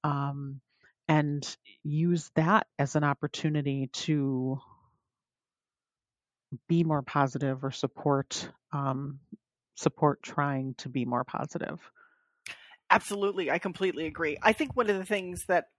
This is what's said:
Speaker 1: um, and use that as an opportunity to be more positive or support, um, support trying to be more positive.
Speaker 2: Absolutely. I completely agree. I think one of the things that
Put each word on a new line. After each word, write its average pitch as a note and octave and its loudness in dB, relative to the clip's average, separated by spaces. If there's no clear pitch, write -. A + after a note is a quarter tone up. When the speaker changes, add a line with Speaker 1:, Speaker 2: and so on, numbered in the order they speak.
Speaker 1:
um, C#3 -4
and D3 2
use D#3+ 2
that E3+ 4
as C#3+ 0
an D3+ 4
opportunity C#3+ 0
to C3+ 0
be E3+ 4
more D#3 2
positive C3+ 0
or C3+ -2
support, - -2
um, C#3 -4
support - 2
trying C3+ -2
to - -12
be B2+ -2
more B2 0
positive. - -6
Speaker 2:
Absolutely. F#3+ 2
I D3+ 2
completely F3+ -2
agree. D#3 -4
I A3 2
think C#4+ -4
one A3+ 2
of G3 2
the F#3+ -6
things F#3 -4
that F3 2